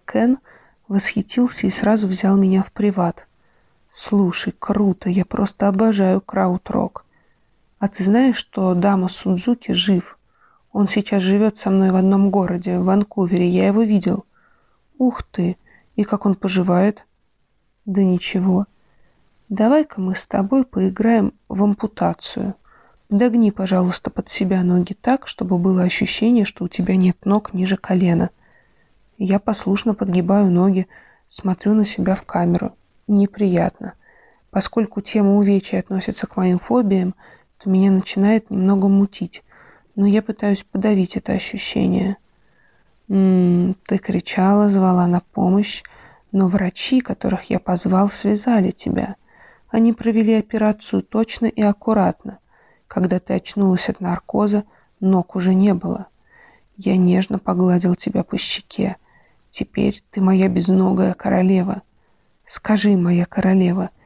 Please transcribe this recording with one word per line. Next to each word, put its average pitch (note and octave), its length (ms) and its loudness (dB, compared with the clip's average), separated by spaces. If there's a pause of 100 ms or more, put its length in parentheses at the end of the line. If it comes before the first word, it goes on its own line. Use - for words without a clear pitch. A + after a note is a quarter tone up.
Кен, A#3+ 340 0 (500)
восхитился G#3+ 800 -2
и - 20 0
сразу G#3+ 380 0
взял F#3+ 280 0
меня F#3+ 280 4
в - 100 -16
приват. F#3+ 540 -2 (640)
«Слушай, - 680 -2
круто, G3+ 520 -2
я F3+ 140 0
просто - 460 -2
обожаю G3 500 2
крауд-рок. - 880 -4 (760)
А G3+ 80 0
ты G3 160 -8
знаешь, A#3 320 4
что F#3 380 -2
Дама F#3 340 2
Судзуки F#3+ 640 -4
жив? F3+ 480 -2 (540)
Он G3+ 160 0
сейчас G3+ 320 -2
живет G3+ 360 2
со - 120 -4
мной F#3+ 220 4
в F#3 40 2
одном F#3+ 360 2
городе, F3+ 480 -2
в F3+ 40 -2
Ванкувере, F#3 640 0
я F#3 200 2
его G3+ 140 2
видел». G3+ 440 0 (760)
«Ух B3+ 220 0
ты, F3+ 340 -4 (380)
и G#3 80 0
как G3+ 240 -2
он F#3+ 80 2
поживает?» F#3 720 -2 (800)
«Да G3 180 0
ничего. F#3 640 0 (800)
Давай-ка A#3 500 0
мы F#3+ 140 -2
с - 140 -10
тобой G3+ 360 0
поиграем G#3 720 0 (160)
в G3 140 -2
ампутацию. G3 920 -4 (540)
Подогни, A3+ 420 2
пожалуйста, F#3 640 -2
под - 180 -10
себя F#3 320 -2
ноги F3+ 320 0
так, C4+ 340 -2
чтобы F3+ 300 -4
было F#3 240 2
ощущение, G#3+ 640 0
что - 200 -8
у - 20 -4
тебя F#3 300 -2
нет F#3 280 0
ног G#3 300 0
ниже F#3 220 -2
колена». F3+ 520 0 (880)
Я G3 220 0
послушно G#3 560 -2
подгибаю F#3 560 0
ноги, F#3 340 2 (420)
смотрю G3 460 -4
на G#3+ 100 4
себя F#3+ 300 -2
в G3 80 -4
камеру. F3 540 -2 (320)
Неприятно. G3 880 0 (560)
Поскольку G#3 500 -4
тема G3+ 340 2
увечья G3 440 2
относится - 480 -6
к - 100 -14
моим F#3 220 2
фобиям, G3 560 0 (420)
то G3 140 -4
меня F#3+ 180 4
начинает G3+ 640 0
немного G3 360 2
мутить, G3 560 0 (520)
но G3+ 100 0
я G#3 160 2
пытаюсь G#3 400 -4
подавить G3 560 -2
это - 160 -4
ощущение. F#3+ 840 -2 (960)
«М, F#3 640 4 (100)
ты G3+ 120 0
кричала, G3 720 0
звала F#3 360 4
на F3 140 2
помощь, F#3+ 640 0 (480)
но F#3+ 160 2
врачи, F#3+ 540 -2
которых - 480 -6
я - 100 -2
позвал, F#3+ 500 0
связали G#3 640 0
тебя. - 460 -6 (500)
Они A3+ 240 2
провели A3+ 420 0
операцию G#3+ 680 -2
точно - 440 -2
и A3 140 -4
аккуратно. G3+ 800 0 (480)
Когда F3+ 320 -2
ты - 140 -6
очнулась F#3+ 560 -2
от G3 100 -8
наркоза, G3+ 640 -2 (380)
ног F#3+ 340 0
уже F#3 180 0
не F#3+ 200 4
было. F3+ 340 -6 (720)
Я G3 180 0
нежно F#3 420 2
погладил F3+ 580 0
тебя G3+ 280 -4
по - 140 -8
щеке. - 580 -6 (540)
Теперь - 600 -4
ты G3 120 -6
моя F#3+ 260 4
безногая F#3 640 0
королева. F#3+ 680 0 (640)
Скажи, G#3 500 0
моя F3 300 2
королева, F#3 640 0 (160)